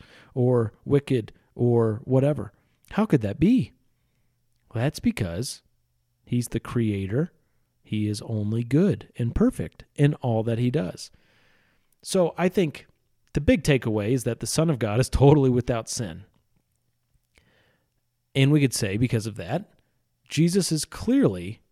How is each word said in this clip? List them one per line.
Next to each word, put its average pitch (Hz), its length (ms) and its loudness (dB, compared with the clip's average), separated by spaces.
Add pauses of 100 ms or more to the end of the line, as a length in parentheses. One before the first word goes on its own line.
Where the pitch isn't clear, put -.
(340)
or 123 400 2 (100)
wicked 135 480 0 (240)
or 117 480 2
whatever. 131 480 0 (400)
How 214 140 0
could 143 160 2
that 101 180 -6
be? 196 320 4 (1000)
Well, 113 100 -2
that's 147 160 -2
because 104 640 -4 (640)
he's 120 240 -4
the 117 100 -6
creator. 110 720 -4 (500)
He 107 260 -4
is 104 160 -4
only 110 400 -4
good 143 540 0
and 120 160 -4
perfect - 520 -2 (100)
in 147 200 4
all 113 280 -2
that 113 160 -2
he 123 100 0
does. 160 400 -6 (920)
So 175 340 0
I 180 120 0
think 170 360 -2 (480)
the 143 80 0
big 190 220 4
takeaway 113 480 2
is 131 140 0
that 117 160 -4
the 113 60 -8
Son 165 220 0
of 143 80 0
God 110 220 -2
is 127 100 0
totally 139 400 6
without 120 400 -2
sin. 95 360 -10 (2000)
And 135 160 4
we 151 80 6
could 131 140 2
say, 101 240 -4
because 113 280 0
of 104 120 -10
that, 110 340 -8 (560)
Jesus 170 440 0
is 156 140 -4
clearly 117 760 -2 (100)